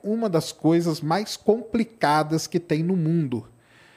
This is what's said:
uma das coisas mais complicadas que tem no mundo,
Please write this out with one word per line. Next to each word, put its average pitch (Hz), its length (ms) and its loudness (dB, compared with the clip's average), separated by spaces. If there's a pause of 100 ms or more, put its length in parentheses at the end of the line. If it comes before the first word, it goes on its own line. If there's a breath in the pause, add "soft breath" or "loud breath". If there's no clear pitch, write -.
uma 220 260 -2
das 165 220 -2
coisas 165 480 0
mais 170 380 -4
complicadas 160 1080 0
que 175 120 -2
tem 160 240 -2
no 185 140 0
mundo, 156 500 0 (500 soft breath)